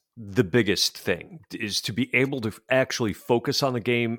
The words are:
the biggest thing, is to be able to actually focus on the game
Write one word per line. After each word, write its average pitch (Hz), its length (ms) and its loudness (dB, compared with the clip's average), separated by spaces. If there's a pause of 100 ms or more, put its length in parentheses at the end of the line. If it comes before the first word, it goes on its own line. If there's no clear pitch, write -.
(180)
the 107 260 0
biggest 95 540 2
thing, 90 420 -6 (140)
is 101 280 -4
to - 120 -6
be 120 200 -2
able 135 280 0
to 110 100 -2 (180)
actually 127 440 2
focus 123 500 0
on 135 100 2
the 123 60 -2
game 117 400 0